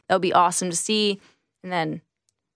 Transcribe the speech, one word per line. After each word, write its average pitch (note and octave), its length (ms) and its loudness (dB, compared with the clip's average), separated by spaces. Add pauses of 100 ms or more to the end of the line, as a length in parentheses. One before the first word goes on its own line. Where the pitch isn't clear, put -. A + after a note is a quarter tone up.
that F#3 80 2
would F3+ 80 2
be F#3 100 0
awesome F3+ 380 2
to E3+ 60 -4
see." G#3 440 -2 (420)
And F#3 100 -12
then, E3 300 -4 (540)